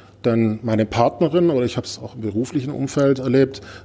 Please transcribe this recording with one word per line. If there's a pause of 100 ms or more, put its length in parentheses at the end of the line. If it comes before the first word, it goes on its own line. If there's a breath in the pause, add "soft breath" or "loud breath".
(220 loud breath)
dann
meine
Partnerin,
oder
ich
hab's
auch
im
beruflichen
Umfeld
erlebt, (240 loud breath)